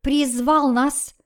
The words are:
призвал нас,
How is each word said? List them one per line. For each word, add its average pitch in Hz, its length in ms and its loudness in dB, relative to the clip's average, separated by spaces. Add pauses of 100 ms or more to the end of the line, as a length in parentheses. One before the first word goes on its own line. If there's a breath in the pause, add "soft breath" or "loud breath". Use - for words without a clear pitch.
призвал 277 680 0
нас, 254 420 -2 (120)